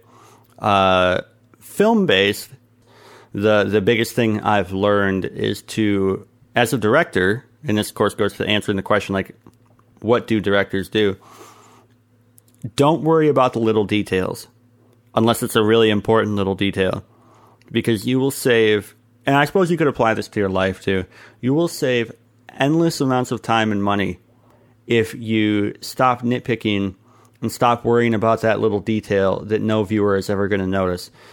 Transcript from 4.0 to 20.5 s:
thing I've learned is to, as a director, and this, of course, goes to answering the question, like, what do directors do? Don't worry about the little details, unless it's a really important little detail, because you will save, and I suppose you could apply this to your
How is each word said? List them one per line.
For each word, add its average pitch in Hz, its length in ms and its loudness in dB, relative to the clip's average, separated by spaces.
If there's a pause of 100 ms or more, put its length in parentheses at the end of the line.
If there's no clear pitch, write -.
thing 110 240 0
I've 98 320 0
learned 98 520 0
is 107 380 -6
to, 98 640 -2 (300)
as 117 160 0
a 135 60 0
director, 107 640 0 (180)
and 107 160 -2
this, 104 120 -2
of - 40 -16
course, 104 180 0
goes 101 260 -4
to - 60 -4
answering 104 300 0
the 95 80 -4
question, 101 300 -2
like, 95 240 -6 (640)
what 117 260 0
do 113 140 0
directors 98 480 -2
do? 101 280 0 (1600)
Don't 147 260 2
worry 156 260 2
about 131 260 2
the 117 40 -4
little 110 260 2
details, 98 640 -2 (680)
unless 113 280 2
it's 120 140 -2
a 110 80 4
really 110 260 4
important 104 460 0
little 98 180 -2
detail, 98 500 -2 (680)
because 113 340 -2
you 127 140 0
will 131 100 0
save, 110 640 2 (320)
and 139 100 2
I 143 100 4
suppose 180 240 0
you 175 80 -2
could 160 80 2
apply 117 280 0
this 104 140 -6
to - 120 -4
your 98 100 0